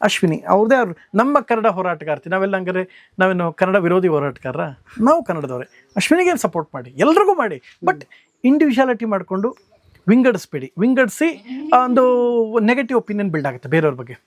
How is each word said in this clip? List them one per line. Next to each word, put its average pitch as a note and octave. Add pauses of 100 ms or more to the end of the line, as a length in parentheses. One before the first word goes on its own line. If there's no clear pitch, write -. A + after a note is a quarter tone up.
ಅಶ್ವಿನಿ F#3
ಅವ್ರದ್ದೇ A3
ಅವ್ರು F#3+ (200)
ನಮ್ಮ C4+
ಕನ್ನಡ A3+
ಹೋರಾಟಗಾರ್ತಿ. E3+
ನಾವೆಲ್ಲ F#3+
ಹಂಗಾರೆ F#3
ನಾವೇನು F3+
ಕನ್ನಡ F#3+
ವಿರೋಧಿ F3+
ಹೋರಾಟಗಾರರ? C#3+ (400)
ನಾವು C#4+
ಕನ್ನಡದವ್ರೆ. C3
ಅಶ್ವಿನಿಗೆ E4+
ಸಪೋರ್ಟ್ E3
ಮಾಡಿ, B2
ಎಲ್ರಿಗೂ D#4+
ಮಾಡಿ, G#3 (220)
but D#3 (380)
ಇಂಡಿವಿಜುವಾಲಿಟಿ C4
ಮಾಡ್ಕೊಂಡು G3 (520)
ವಿಂಗಡಿಸ್ಬೇಡಿ. G3+
ವಿಂಗಡಿಸಿ B3+ (300)
ಆ B3+
ಒಂದು A#3+
ನೆಗೆಟಿವ್ A#3+
ಒಪಿನಿಯನ್ G3+
ಬಿಲ್ಡ್ D3+
ಆಗುತ್ತೆ B2+
ಬೇರೆಯವ್ರ D3+
ಬಗ್ಗೆ. B2